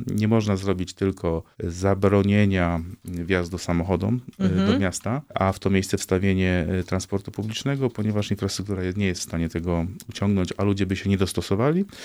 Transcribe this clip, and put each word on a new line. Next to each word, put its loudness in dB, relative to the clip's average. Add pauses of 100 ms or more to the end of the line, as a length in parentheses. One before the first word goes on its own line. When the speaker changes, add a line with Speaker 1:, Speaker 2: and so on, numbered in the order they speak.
Speaker 1:
Nie 0
można 2
zrobić -2
tylko -2 (160)
zabronienia 2 (240)
wjazdu -2
samochodom, 0 (180)
y, -4
Speaker 2:
Mhm. 2
Speaker 1:
do 2
miasta, -4 (140)
a 2
w -4
to 0
miejsce 2
wstawienie, 2 (120)
y, -2
transportu -4
publicznego, -2
ponieważ -2
infrastruktura -4
je-, 0
nie 0
jest -2
w -8
stanie -2
tego 0 (240)
uciągnąć, 0
a -2
ludzie 2
by 0
się -2
nie 4
dostosowali. 0 (200)